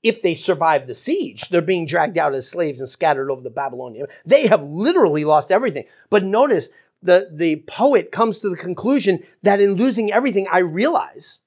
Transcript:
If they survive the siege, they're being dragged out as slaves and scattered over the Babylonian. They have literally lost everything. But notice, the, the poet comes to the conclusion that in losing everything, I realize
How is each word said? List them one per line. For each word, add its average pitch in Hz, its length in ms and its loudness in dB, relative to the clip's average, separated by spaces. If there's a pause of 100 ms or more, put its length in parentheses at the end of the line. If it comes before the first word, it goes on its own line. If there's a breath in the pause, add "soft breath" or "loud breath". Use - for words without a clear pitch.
If 226 200 0
they 170 120 2
survive 156 520 0
the 120 80 -10
siege, - 560 -2
they're 175 100 2
being 170 260 -2
dragged 160 300 -2
out 151 180 0
as 131 140 0
slaves 151 320 -4
and 135 80 -6
scattered 139 420 -2
over 127 120 -6
the 123 80 -12
Babylonian. 123 560 -10 (180 loud breath)
They 269 220 4
have 180 160 4
literally 160 640 0
lost 151 280 2
everything. 180 340 -2 (220 soft breath)
But 202 160 2
notice, 208 460 0 (320 soft breath)
the, 180 280 4
the 156 260 -2 (100)
poet 262 440 0
comes 220 300 -2
to 208 80 -6
the 180 80 -6
conclusion 196 680 -2 (200 loud breath)
that 202 180 2
in 202 140 4
losing 220 360 0
everything, 202 400 0
I 175 100 4
realize 180 880 -2